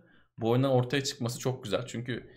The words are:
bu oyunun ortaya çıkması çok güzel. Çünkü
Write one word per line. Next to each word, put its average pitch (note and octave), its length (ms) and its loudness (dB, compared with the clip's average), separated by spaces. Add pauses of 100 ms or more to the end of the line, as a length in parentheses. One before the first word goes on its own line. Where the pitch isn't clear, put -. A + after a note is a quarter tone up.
(380)
bu A2+ 120 0
oyunun C3 200 4
ortaya C3 340 4
çıkması - 360 -6
çok B2+ 240 -2
güzel. G2+ 220 -2
Çünkü A#2 520 -8